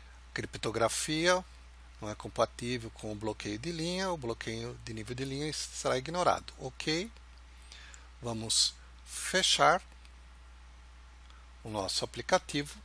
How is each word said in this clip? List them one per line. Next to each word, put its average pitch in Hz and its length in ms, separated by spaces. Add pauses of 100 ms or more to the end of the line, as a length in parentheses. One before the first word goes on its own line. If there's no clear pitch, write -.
(340)
Criptografia 151 1080 (560)
não 110 80
é 107 60
compatível 117 760
com - 200
o 107 60
bloqueio 107 420
de 156 140
linha, 180 380
o 175 60
bloqueio 120 680
de 117 100
nível 113 200
de 135 100
linha 143 280
será - 440
ignorado. 160 600
Ok? 160 520 (1080)
Vamos 113 540 (300)
fechar - 760 (1800)
o 113 60
nosso 104 340
aplicativo. 143 800